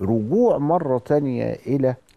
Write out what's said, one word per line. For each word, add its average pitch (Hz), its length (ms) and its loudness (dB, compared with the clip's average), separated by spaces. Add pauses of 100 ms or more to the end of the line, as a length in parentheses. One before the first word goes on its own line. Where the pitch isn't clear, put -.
رجوع 117 580 2
مرة 147 400 0
تانية 123 540 -2
إلى 127 420 -2 (220)